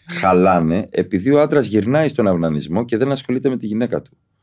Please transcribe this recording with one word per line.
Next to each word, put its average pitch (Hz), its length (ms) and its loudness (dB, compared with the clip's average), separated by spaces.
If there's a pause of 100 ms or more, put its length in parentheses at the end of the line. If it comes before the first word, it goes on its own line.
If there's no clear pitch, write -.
χαλάνε 92 840 2
επειδή 98 400 -2
ο 147 100 4
άντρας 147 260 2
γυρνάει 110 420 0
στον 120 200 -2
αυνανισμό 82 560 -2
και 117 120 -4
δεν 131 160 0
ασχολείται 131 360 -4
με 131 80 0
τη 113 100 -8
γυναίκα 107 360 -4
του. - 140 -20 (260)